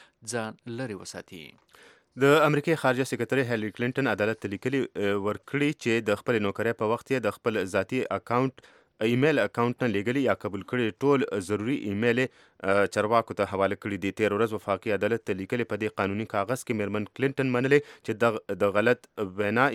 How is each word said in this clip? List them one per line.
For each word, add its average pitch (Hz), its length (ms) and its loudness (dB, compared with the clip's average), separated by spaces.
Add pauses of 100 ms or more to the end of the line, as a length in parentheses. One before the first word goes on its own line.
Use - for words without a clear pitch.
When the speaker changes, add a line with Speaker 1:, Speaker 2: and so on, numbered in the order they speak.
(340)
Speaker 1:
ځان 110 280 -6 (140)
لرې 110 300 -8
وساتي. 85 400 -14 (760)
Speaker 2:
د - 20 6 (220)
امریکې 147 340 2
خارجه 127 280 2
سکرترې 127 420 0
هیلری 107 240 -2
کلینټن 127 340 -2
عدالت 107 360 0
ته 107 80 -6
لیکلي، 131 280 -2
اه، 101 460 -2
ورکړي 139 420 -2 (140)
چې 117 100 0 (160)
د 104 120 2
خپلې 120 260 0
نوکرۍ 107 340 -2
په 110 100 0
وخت 120 220 -4
یې 127 140 0
د 104 100 2
خپل 110 240 -2 (140)
ذاتي 98 260 0 (160)
اکاونټ، 127 500 -2 (400)
ایمیل 127 360 4
اکاونټ 120 420 0
نه 123 100 2
لیږلي 120 320 0
یا 101 160 4
قبول 98 300 -6
کړي 120 320 -2
ټول 139 200 2 (220)
ضروري 107 300 -2 (160)
ایمیل 117 300 2
یې، 127 60 0
اه، 98 680 0
چارواکو 110 420 0
ته 101 140 -2
حواله 98 320 0
کړي 101 200 -4
دي. 98 140 0
تیر 104 160 2
ورځ 107 220 0
وفاقي 101 400 -4
عدالت 104 340 -2
ته 95 100 -4
لیکلي 117 300 -4
په 104 120 -4
دې 107 180 -4
قانوني 101 340 -2
کاغذ 104 320 -4
کې 110 140 -4
میرمن 101 340 -4
کلینټن 135 400 -2
منلې 135 260 2 (240)
چې 110 80 -4 (120)
دغ-، 107 400 0
د 98 120 2
غلط 117 320 2 (300)
وینا 107 360 2